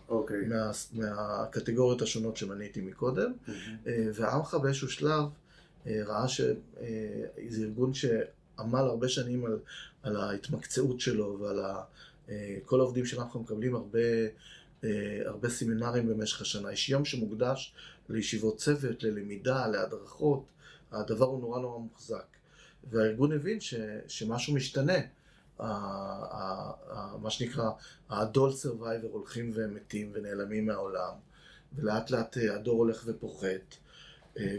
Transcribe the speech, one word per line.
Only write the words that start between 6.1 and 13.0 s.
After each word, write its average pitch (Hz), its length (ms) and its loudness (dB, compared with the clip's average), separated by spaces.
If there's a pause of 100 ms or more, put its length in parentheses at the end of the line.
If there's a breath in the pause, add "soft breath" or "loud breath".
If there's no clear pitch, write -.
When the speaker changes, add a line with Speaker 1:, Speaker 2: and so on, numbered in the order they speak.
Speaker 2:
ש-, 127 120 0 (400)
אה, 113 60 -8 (640)
זה 110 160 -2
ארגון 123 300 0
שעמל 117 840 0
הרבה 123 280 2
שנים 123 380 0
על, 110 120 0 (440 loud breath)
על 107 140 -2
ההתמקצעות 110 840 0
שלו 104 400 0
ועל 101 240 -2
ה-, 95 180 -4 (460 loud breath)
אה, 104 360 -6
כל 127 160 6
העובדים 123 260 4